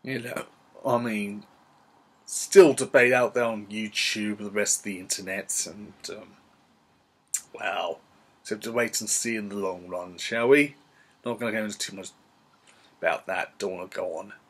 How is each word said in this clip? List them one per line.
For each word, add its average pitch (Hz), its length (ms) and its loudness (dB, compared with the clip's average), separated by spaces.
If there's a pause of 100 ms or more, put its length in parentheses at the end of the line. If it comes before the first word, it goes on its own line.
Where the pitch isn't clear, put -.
You 131 180 -6
know, 120 240 -10 (400)
I 123 140 2
mean, 104 460 -4 (800)
still 165 480 8
debate 123 380 4
out 123 200 2
there 123 120 2
on 107 220 -4
YouTube 104 720 -4
and 104 80 -10
the 98 40 -8
rest 104 300 0
of - 40 -20
the 95 160 -8
internet, 95 680 -6
and, 101 280 -16 (160)
um, 107 260 -16 (1160)
well, 90 460 -4 (420)
so - 120 -6
we - 20 -6
have 107 80 -14
to 113 80 -8
wait 117 280 0
and 107 80 -8
see 117 280 -2
in 104 120 -6
the 101 80 -8
long 90 320 -6
run, 90 300 -8
shall 117 300 0
we? 147 280 6 (480)
Not 117 160 -4
gonna 117 120 -2
go 107 120 -2
into 104 140 -8
too - 180 -8
much 92 140 -14 (920)
about 85 260 -2
that, 92 320 -6
don't 92 180 -6
wanna 92 120 -12
go 90 300 -8
on. 101 160 -14 (160)